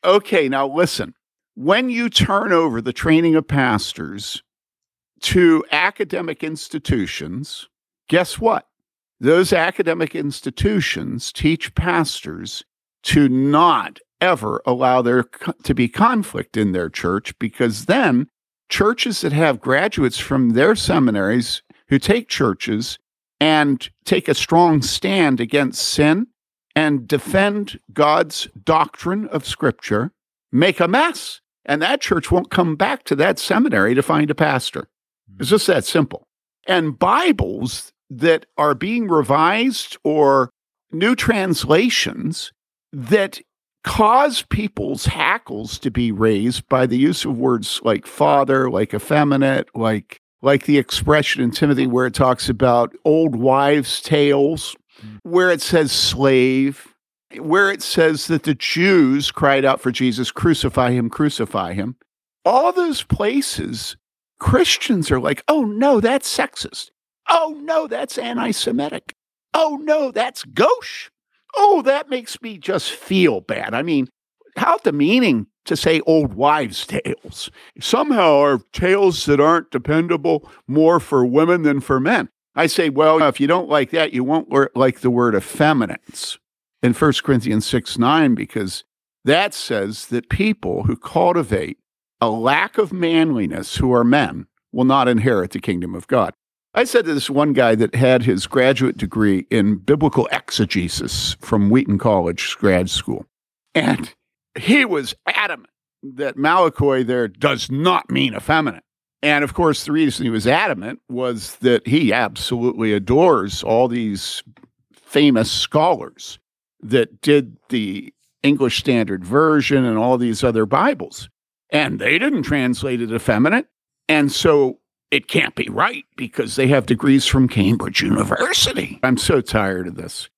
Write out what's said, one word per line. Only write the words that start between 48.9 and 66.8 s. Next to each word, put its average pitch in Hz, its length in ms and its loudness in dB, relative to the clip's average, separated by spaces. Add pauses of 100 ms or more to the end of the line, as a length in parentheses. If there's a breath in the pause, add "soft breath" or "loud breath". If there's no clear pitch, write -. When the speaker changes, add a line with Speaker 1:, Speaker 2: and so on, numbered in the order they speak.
Speaker 1:
effeminate, 139 800 0
like, 110 460 -4 (200)
like 139 260 2
the 143 120 4
expression - 640 0
in 120 80 0
Timothy 135 380 0
where 127 180 0
it 120 80 -4
talks 127 340 0
about 120 460 2 (100)
old 156 300 2
wives' 135 680 0
tales, 147 760 0 (280 loud breath)
Speaker 2:
Mm. 107 200 -18
Speaker 1:
where 180 260 2
it 165 100 0
says 156 320 0
slave, 135 1000 0 (440)
where 180 320 2
it - 120 -8
says 160 460 0
that 165 160 -2
the 156 100 0
Jews 151 760 2
cried 139 340 2
out 135 160 2
for 127 100 -2
Jesus, 120 400 -2
"Crucify 135 640 0
him, 117 180 -2
crucify 101 640 -4
him." 104 220 -8 (500)
All 269 260 2
those 349 300 -2
places, - 920 -4 (420)
Christians - 720 0
are 131 100 2
like, 139 280 -2
"Oh 302 160 2
no, 226 360 2
that's 240 340 -2
sexist. - 560 -8 (380)